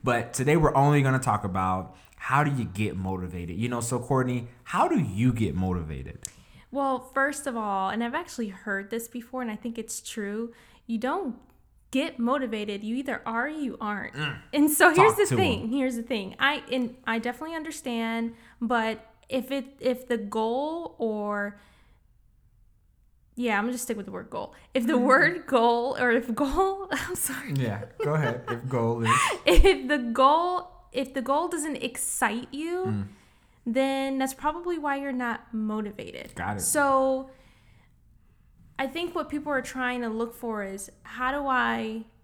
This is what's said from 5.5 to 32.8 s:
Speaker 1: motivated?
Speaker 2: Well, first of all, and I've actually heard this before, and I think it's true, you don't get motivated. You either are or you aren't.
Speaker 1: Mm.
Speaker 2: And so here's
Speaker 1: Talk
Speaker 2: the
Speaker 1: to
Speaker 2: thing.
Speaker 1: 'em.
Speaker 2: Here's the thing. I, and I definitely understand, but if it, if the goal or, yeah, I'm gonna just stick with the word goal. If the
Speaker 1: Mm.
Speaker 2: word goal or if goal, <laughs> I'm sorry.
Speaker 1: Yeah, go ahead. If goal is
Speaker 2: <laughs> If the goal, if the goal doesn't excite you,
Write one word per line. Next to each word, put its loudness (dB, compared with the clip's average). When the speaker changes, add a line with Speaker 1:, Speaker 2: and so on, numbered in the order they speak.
Speaker 1:
motivated? -4
Speaker 2:
Well, -2
first -2
of -6
all, -2
and -2
I've -4
actually -6
heard -6
this -6
before, -10
and -4
I -6
think -10
it's -10
true, -6
you -4
don't -4
get -2
motivated. -2
You -4
either -4
are -2
or -4
you -4
aren't. -6
Speaker 1:
Mm. -4
Speaker 2:
And 6
so 8
here's 8
Speaker 1:
Talk 0
Speaker 2:
the 4
Speaker 1:
to 2
Speaker 2:
thing. 2
Speaker 1:
'em. -4
Speaker 2:
Here's 0
the -6
thing. -4
I, 0
and -2
I -2
definitely -6
understand, -4
but 0
if -4
it, -6
if -2
the 0
goal -4
or, -4
yeah, 0
I'm 0
gonna -2
just -8
stick -6
with -10
the -14
word -12
goal. -8
If 2
the 2
Speaker 1:
Mm. 4
Speaker 2:
word 4
goal 4
or 2
if 2
goal, 2
<laughs> -4
I'm -4
sorry. -4
Speaker 1:
Yeah, 0
go 2
ahead. 0
If -6
goal 2
is 4
Speaker 2:
<laughs> -2
If 10
the 4
goal, 4
if -4
the -2
goal 0
doesn't -4
excite -4
you, -4